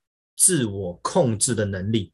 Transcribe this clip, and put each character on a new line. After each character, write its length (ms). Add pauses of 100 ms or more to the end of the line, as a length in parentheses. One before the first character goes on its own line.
(360)
自 300
我 260 (100)
控 340
制 160
的 120
能 260
力。 240